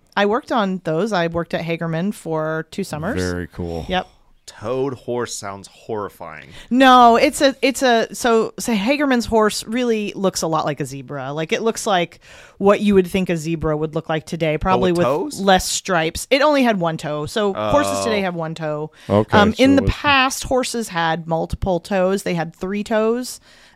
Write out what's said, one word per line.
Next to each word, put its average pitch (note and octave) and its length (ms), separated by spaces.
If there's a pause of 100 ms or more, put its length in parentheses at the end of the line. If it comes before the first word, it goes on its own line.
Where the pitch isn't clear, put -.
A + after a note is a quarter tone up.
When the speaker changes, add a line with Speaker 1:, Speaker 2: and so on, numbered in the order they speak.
(160)
Speaker 1:
I G3+ 120
worked A#3 240
on F#3+ 320
those. E3+ 280
I F3 160
worked E3+ 260
at F3 120
Hagerman E3 480
for D#3+ 560
two - 140
summers. D#3 380
Speaker 2:
Very F2+ 260
cool. E2+ 420
Speaker 1:
Yep. F#3 180 (380)
Speaker 3:
Toad C3 480
horse A#2+ 400
sounds G2 340
horrifying. E2+ 800 (200)
Speaker 1:
No, B3 460
it's C#4 260
a, C#4 200
it's B3+ 200
a, A#3 320
so, A3+ 460
so A#3 160
Hagerman's B3+ 500
horse G#3+ 380
really A3+ 520
looks F#3 260
a F3+ 60
lot D#3+ 180
like D3+ 160
a C#3+ 40
zebra. C3+ 460
Like, D#3+ 220
it F3 80
looks A3 260
like F3+ 320 (380)
what G3+ 240
you G#3 120
would F#3+ 140
think F#3 220
a E3+ 80
zebra D#3 380
would D3+ 200
look D#3+ 140
like D#3+ 160
today, D#3 320
probably F#3 340
Speaker 3:
Oh, - 20
with E3+ 40
Speaker 1:
with E3+ 100
Speaker 3:
toes? D3+ 320
Speaker 1:
less F#3+ 280
stripes. - 600
It C#4 120
only C#4+ 200
had A#3 180
one E3 180
toe. D3+ 280
So G3+ 280
horses G3 480
Speaker 3:
Oh. - 20
Speaker 1:
today G#3 160
have F#3 160
one D#3+ 180
toe. D#3 380 (180)
Speaker 2:
Okay, F#3+ 280
Speaker 1:
Um, G#3 180
Speaker 2:
so B3 80
Speaker 1:
in C4+ 100
Speaker 2:
it - 40
Speaker 1:
the C4+ 60
Speaker 2:
was - 80
Speaker 1:
past, C4+ 520
horses B3 460
had E3 360
multiple E3+ 540
toes. F#3+ 440
They - 120
had E3 180
three G3+ 300
toes. A3+ 560 (360)